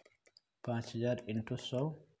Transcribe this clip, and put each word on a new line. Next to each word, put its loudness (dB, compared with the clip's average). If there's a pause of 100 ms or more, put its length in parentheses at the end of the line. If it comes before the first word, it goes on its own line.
(640)
पाँच -2
हज़ार 2
इंटू 0
सौ, 0 (320)